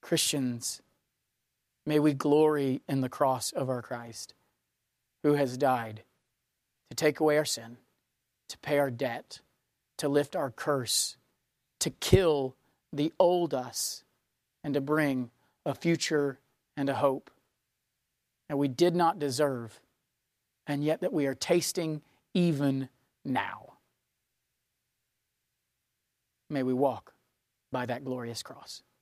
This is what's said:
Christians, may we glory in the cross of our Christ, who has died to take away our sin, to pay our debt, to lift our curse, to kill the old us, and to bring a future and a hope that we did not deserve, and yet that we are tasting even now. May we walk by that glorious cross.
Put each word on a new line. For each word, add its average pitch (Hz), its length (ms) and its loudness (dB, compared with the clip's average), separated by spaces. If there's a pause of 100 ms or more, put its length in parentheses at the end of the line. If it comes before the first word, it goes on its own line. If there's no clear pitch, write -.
Christians, 127 800 -2 (1040)
may 151 140 2
we 147 140 4
glory 143 760 4
in 135 100 0
the 131 80 -2
cross 131 460 0
of 131 160 -4
our 123 120 -4
Christ, 120 520 -14 (880)
who 147 120 6
has 131 220 0
died 117 460 0 (880)
to 120 80 -10
take 151 240 2
away 151 160 4
our 151 80 2
sin, 117 320 -8 (720)
to - 80 -14
pay 151 200 -2
our 139 140 2
debt, 120 480 -8 (600)
to 147 100 -2
lift 143 260 0
our 147 160 -4
curse, - 640 -2 (640)
to - 100 -2
kill 151 680 2 (340)
the 147 260 -2
old 175 360 4
us, - 500 -8 (640)
and 147 80 -4
to 139 80 0
bring 139 500 0 (340)
a 143 80 -2
future 151 680 0 (360)
and 139 140 -2
a 135 60 0
hope 135 340 0 (1200)
that 147 80 -2
we 143 100 2
did 170 260 2
not 170 260 2
deserve, 135 600 -2 (880)
and 143 160 -2
yet 151 160 0
that 180 140 -2
we 151 120 0
are 135 80 0
tasting 160 680 -2 (320)
even 139 560 2 (340)
now. 98 500 -6 (2750)
May 147 120 -2
we 127 120 0
walk 127 400 0 (580)
by 127 140 -2
that 127 180 -6
glorious 120 400 -8
cross. - 400 -18 (180)